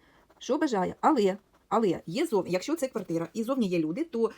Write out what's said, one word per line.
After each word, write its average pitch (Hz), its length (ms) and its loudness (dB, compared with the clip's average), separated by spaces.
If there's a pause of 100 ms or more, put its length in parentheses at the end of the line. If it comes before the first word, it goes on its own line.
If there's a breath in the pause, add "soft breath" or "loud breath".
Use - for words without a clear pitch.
(380 soft breath)
що 277 200 -2
бажає. 202 420 0
Але, 208 360 4 (320)
але 202 380 0
є 208 180 -2
зов-, 190 240 0
якщо 185 280 -2
це 262 120 -2
квартира 170 440 -4
і 226 100 -6
зовні 233 260 0
є 175 100 0
люди, 165 260 -2
то 226 340 -2